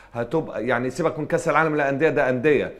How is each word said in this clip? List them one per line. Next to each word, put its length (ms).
هتبقى، 540
يعني 220
سيبك 300
من 60
كأس 240
العالم 260
للأندية، 340
ده 200
أندية. 500